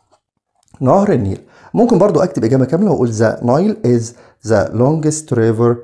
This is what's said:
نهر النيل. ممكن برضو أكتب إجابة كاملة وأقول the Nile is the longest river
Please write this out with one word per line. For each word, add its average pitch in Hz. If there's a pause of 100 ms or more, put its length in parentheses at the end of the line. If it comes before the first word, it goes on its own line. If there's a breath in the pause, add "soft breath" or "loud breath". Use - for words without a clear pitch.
(800)
نهر 190
النيل. 98 (340 loud breath)
ممكن 226
برضو 175
أكتب 135
إجابة 127
كاملة 175
وأقول 120
the 110
Nile 160 (100)
is 117 (340 soft breath)
the 101
longest 147
river 117